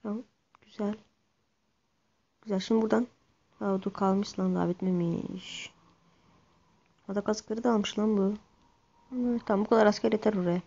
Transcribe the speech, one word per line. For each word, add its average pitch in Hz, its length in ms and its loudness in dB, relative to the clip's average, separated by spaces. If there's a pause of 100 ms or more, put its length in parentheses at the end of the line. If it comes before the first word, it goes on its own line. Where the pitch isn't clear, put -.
Tamam, 220 200 -6 (380)
güzel. 208 340 -6 (1500)
Güzel, 202 180 -2
şimdi 220 220 2
buradan. 220 260 0 (540)
Aa, 196 200 -2
dur, 196 120 -6
kalmış 196 460 0
lan, 185 160 0
daha 175 140 0
bitmemiş. 180 1040 -4 (1300)
Madagaskar 214 560 -4
da 247 100 4
almış 208 260 0
lan 214 180 2
bu. 202 200 0 (720)
Hı, 247 360 -2
tamam, 208 200 2
bu - 40 -12
kadar 226 160 6
asker 208 260 4
yeter 214 220 2
oraya. 180 340 0